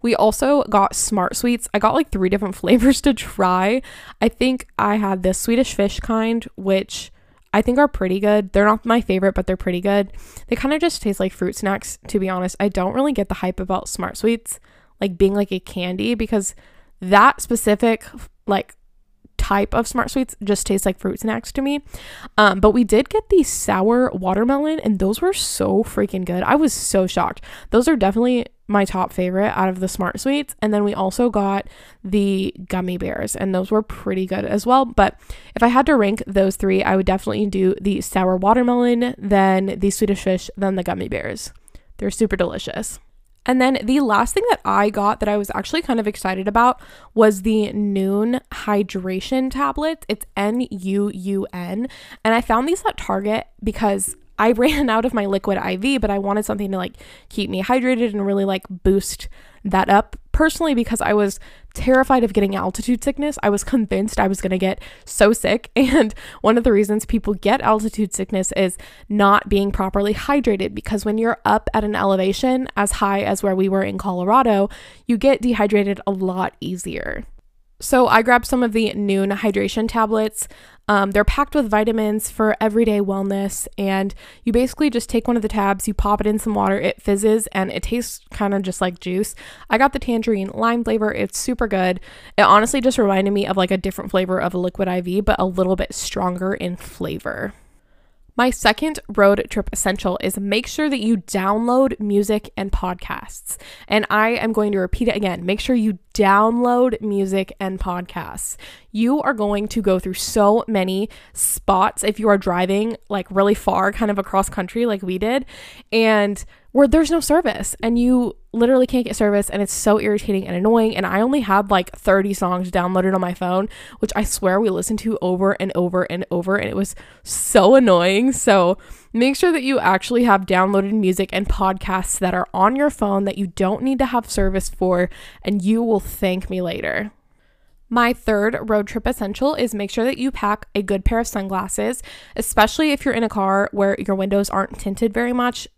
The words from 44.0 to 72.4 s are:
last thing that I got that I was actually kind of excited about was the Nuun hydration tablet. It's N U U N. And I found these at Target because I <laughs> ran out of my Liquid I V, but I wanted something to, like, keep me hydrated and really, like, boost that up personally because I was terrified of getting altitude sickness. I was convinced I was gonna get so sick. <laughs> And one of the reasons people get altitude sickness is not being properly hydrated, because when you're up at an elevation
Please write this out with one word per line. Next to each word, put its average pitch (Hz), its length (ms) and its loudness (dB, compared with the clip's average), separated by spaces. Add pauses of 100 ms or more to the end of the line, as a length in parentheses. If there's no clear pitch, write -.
last 226 340 0
thing 415 160 0
that - 160 2
I 202 240 2
got 208 300 -2
that 208 80 0
I 208 100 0
was 202 160 -4
actually 311 260 -4
kind 247 180 -2
of 208 80 -2
excited 190 400 -4
about 233 320 2 (360)
was 214 260 6
the 214 320 0
Nuun 208 680 -2 (120)
hydration 202 1000 -2
tablet. 294 580 -4
It's - 180 -6 (100)
N 220 340 -2
U 196 420 -2
U 196 380 -4
N. 185 380 -8 (340)
And 226 120 2
I 240 80 2
found 247 260 0
these 349 160 -2
at - 140 -2
Target 208 480 -2 (180)
because 196 500 -2 (240)
I 226 140 4
<laughs> 214 40 4
ran 285 340 2
out 220 160 0
of 240 80 -2
my 208 100 0
Liquid 196 320 0
I 185 220 -4
V, 269 180 0
but 214 140 0
I 202 80 -2
wanted 202 260 -2
something 208 260 -4
to, 190 60 -4
like, 185 200 -8 (340)
keep 208 180 -4
me 190 140 -4
hydrated 240 500 2
and 202 140 -2
really, 196 180 0
like, 190 240 -2
boost 190 600 0 (340)
that 190 280 0
up 202 260 2 (160)
personally 320 420 0
because 226 280 -2
I - 100 0
was 208 260 0 (360)
terrified 262 500 4
of 202 80 -2
getting 196 240 0
altitude 190 480 -2
sickness. 285 380 -2
I 208 80 2
was 202 120 0
convinced 214 560 -2
I 202 80 4
was 190 140 0
gonna 185 160 -2
get 190 240 -2 (240)
so 214 300 4
sick. - 380 -2
<laughs> - 40 -2
And 247 380 4 (260)
one 220 160 4
of 240 80 0
the 247 80 4
reasons 208 320 2
people 208 300 -2
get 202 260 0
altitude 214 540 -2
sickness 190 380 -4
is 185 260 -2 (320)
not 202 400 4
being 202 200 2
properly 202 440 -2
hydrated, 208 600 0
because 214 300 -6
when 214 140 -2
you're 226 260 0
up 208 300 2
at 214 100 0
an 208 100 -4
elevation 196 800 0